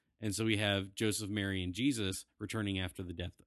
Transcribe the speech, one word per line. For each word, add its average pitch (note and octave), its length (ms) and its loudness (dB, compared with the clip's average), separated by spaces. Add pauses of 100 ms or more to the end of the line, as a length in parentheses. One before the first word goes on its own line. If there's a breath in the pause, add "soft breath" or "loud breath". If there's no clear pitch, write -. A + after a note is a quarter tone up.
(200 soft breath)
and G#2+ 120 -2
so G#2+ 120 0
we A2 140 4
have G2 360 2
Joseph, G#2+ 340 0
Mary, G2 360 0
and F2+ 100 -2
Jesus A2 500 0 (140)
returning G2+ 400 -2
after F#2 240 -4
the F2+ 100 -6
death F2 200 -6 (140)